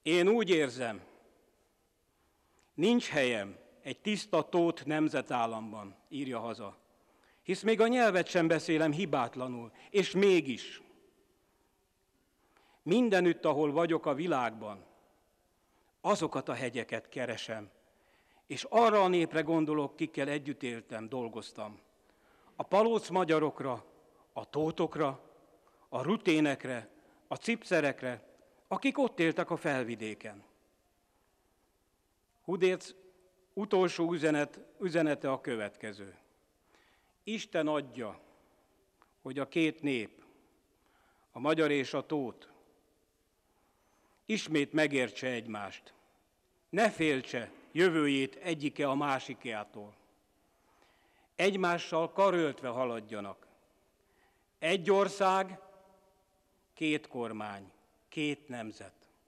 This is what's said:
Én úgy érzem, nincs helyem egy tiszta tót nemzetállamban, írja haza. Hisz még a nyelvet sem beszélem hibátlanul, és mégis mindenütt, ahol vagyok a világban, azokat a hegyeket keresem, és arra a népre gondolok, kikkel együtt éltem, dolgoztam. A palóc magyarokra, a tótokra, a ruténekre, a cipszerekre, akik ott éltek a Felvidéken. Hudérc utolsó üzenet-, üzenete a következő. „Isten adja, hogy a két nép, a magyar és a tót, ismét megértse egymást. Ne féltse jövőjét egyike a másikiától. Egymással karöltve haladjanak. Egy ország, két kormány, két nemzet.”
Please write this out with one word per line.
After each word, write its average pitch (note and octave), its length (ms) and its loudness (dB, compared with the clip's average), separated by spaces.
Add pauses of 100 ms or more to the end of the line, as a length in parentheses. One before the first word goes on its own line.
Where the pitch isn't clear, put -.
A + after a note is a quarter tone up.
Én F3 260 4
úgy A3 220 4
érzem, B2 520 0 (1700)
nincs A3+ 340 2
helyem A#2 500 0 (240)
egy C3 180 -10
tiszta F3+ 500 -2
tót E3+ 360 2
nemzetállamban, A2+ 1080 -2 (140)
írja C3 300 -6
haza. G#2+ 380 -10 (640)
Hisz F#3 200 -4
még A3 200 2
a A3+ 60 6
nyelvet A3 400 4
sem E3 200 2
beszélem D#3+ 440 2
hibátlanul, B2+ 800 -4 (180)
és F#3+ 220 2
mégis F3 680 2 (2000)
mindenütt, F3+ 640 4
ahol D3+ 260 4
vagyok E3 340 2
a D3 80 2
világban, A2+ 720 -4 (1160)
azokat E3+ 480 0
a C3+ 40 -4
hegyeket A#2 560 -6
keresem, A2+ 600 -8 (800)
és C#3+ 220 -10
arra G#3+ 340 6
a F#3 40 4
népre D#3+ 340 2
gondolok, D3+ 540 0
kikkel D3 320 -4
együtt C#3+ 360 -6
éltem, A2+ 460 -8
dolgoztam. A2 720 -10 (760)
A - 80 -8
palóc A3 460 2
magyarokra, D3+ 760 0 (480)
a A2 160 -10
tótokra, D#3 680 -2 (680)
a B2 120 -4
ruténekre, D3 880 2 (380)
a C3+ 80 -6
cipszerekre, C#3+ 960 -2 (420)
akik B3+ 240 0
ott C4 220 0
éltek E3 320 2
a E3 40 0
Felvidéken. A2 880 -4 (2000)
Hudérc F#3 500 0 (600)
utolsó F3+ 600 2
üzenet-, D3+ 460 0 (200)
üzenete D#3 520 0
a C3 100 -4
következő. G#2 760 -8 (1080)
„Isten F3 440 -2
adja, B2 520 -4 (1040)
hogy C3+ 180 -8
a C3+ 80 -4
két D#3+ 340 0
nép, B2+ 420 -4 (1080)
a B2 80 -16
magyar D3+ 320 2
és C3+ 220 0
a C#3 120 -4
tót, C3+ 460 -6 (1700)
ismét D#3 480 0
megértse C#3 540 0
egymást. A2+ 680 -8 (760)
Ne G#3 200 2
féltse C3 600 -2 (200)
jövőjét D3 640 2
egyike D3+ 540 -4
a C3+ 60 0
másikiától. A#2 1000 -6 (1400)
Egymással F3 760 0
karöltve E3+ 560 2
haladjanak. A2+ 800 -6 (1120)
Egy F3 320 0
ország, F#3+ 680 2 (1120)
két D3+ 340 -2
kormány, G#2+ 640 -10 (380)
két D3 380 -6
nemzet.” A2 600 -14 (180)